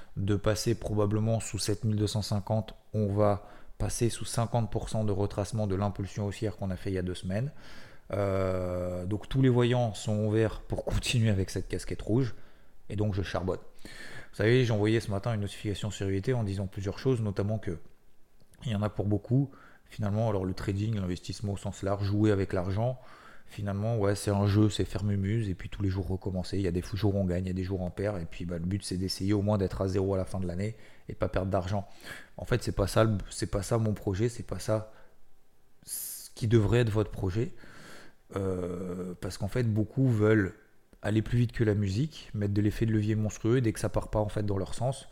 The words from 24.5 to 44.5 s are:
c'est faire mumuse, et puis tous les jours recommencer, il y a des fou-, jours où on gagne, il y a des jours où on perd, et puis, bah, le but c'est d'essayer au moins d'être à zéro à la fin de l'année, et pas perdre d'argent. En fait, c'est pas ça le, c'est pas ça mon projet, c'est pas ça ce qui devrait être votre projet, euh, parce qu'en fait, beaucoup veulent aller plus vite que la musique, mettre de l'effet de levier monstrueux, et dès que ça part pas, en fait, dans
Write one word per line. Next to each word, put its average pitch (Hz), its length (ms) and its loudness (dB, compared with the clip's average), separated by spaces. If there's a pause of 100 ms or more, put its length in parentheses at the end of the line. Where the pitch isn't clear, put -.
c'est 98 140 0
faire - 200 -4
mumuse, 101 440 0
et 92 60 -2
puis 101 140 -10
tous - 140 -6
les 98 80 2
jours 92 180 -2
recommencer, 92 480 -4
il 98 60 0
y 95 40 2
a 85 60 0
des 87 80 0
fou-, - 160 -6
jours 98 180 2
où 101 40 2
on 98 60 2
gagne, 90 200 0
il 92 40 -2
y - 20 -2
a 90 40 -2
des 92 80 -2
jours 92 200 -2
où - 20 -2
on 87 60 -2
perd, 98 300 -4
et 82 40 -6
puis, 85 220 -8
bah, 87 120 -4
le 82 60 -4
but 101 180 0
c'est - 140 -4
d'essayer 95 360 0
au 101 100 4
moins 104 160 4
d'être 95 240 0
à 95 60 0
zéro 98 260 2
à - 20 0
la 92 80 0
fin 92 160 -4
de 92 60 -2
l'année, 95 300 -4 (320)
et 113 60 -8
pas 95 140 -2
perdre 95 220 0
d'argent. 95 360 0 (520)
En - 80 -10
fait, 120 160 0
c'est 101 100 -2
pas 98 140 2
ça 110 180 6
le, 110 140 2 (120)
c'est - 200 -6
pas 98 120 0
ça 117 160 0
mon 110 140 2
projet, 104 380 0
c'est - 120 -10
pas - 160 -8
ça 110 320 -2 (920)
ce - 500 -12
qui 110 140 -2
devrait 110 320 6
être 113 100 2
votre 104 200 2
projet, 107 420 -2 (800)
euh, 90 840 -4
parce 92 160 -8
qu'en 104 100 -4
fait, 123 180 0
beaucoup 110 440 2
veulent 107 460 6 (480)
aller 107 180 2
plus 120 180 2
vite 120 140 2
que 120 120 2
la 107 100 4
musique, 104 580 -2
mettre 104 220 0
de 104 80 4
l'effet 107 240 2
de 110 60 2
levier 107 220 2
monstrueux, 107 440 2
et - 20 2
dès 113 140 2
que - 40 -10
ça 107 120 -2
part - 180 -2
pas, 110 120 0
en 104 100 0
fait, 104 120 -2
dans 104 140 0